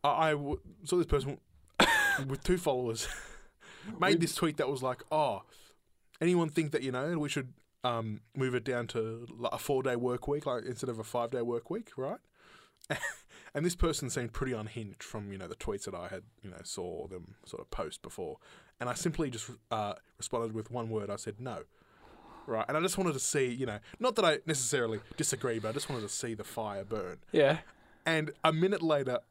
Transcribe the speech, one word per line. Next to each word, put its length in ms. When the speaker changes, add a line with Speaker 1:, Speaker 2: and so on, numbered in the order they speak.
Speaker 1:
I, 240
I 40
w-, 280
saw 120
this 100
person 320
<laughs> 460
with 180
two 120
followers 520
<laughs> 480
made 140
Speaker 2:
We 60
Speaker 1:
this 140
tweet 220
that 140
was 120
like, 200
"Oh, 300
anyone 280
think 240
that, 100
you 100
know, 260
we 100
should, 240
um, 360
move 200
it 100
down 240
to, 380
like, 140
a 60
four-day 380
work 320
week, 180
like, 180
instead 240
of 100
a 60
five-day 380
work 260
week, 300
right?" 220
<laughs> 80
And 100
this 100
person 360
seemed 240
pretty 180
unhinged 500
from, 300
you 60
know, 100
the 80
tweets 280
that 100
I 140
had, 140
you 80
know, 140
saw 440
them 260
sort 160
of 80
post 320
before. 340
And 120
I 40
simply 360
just, 200
uh, 240
responded 340
with 180
one 200
word. 180
I 80
said, 240
"No." 220
Right? 220
And 80
I 40
just 180
wanted 160
to 60
see, 260
you 180
know, 140
not 180
that 80
I 200
necessarily 560
disagree, 420
but 120
I 20
just 160
wanted 140
to 80
see 240
the 100
fire 400
burn. 340
Speaker 2:
Yeah. 260
Speaker 1:
And 280
a 80
minute 300
later 380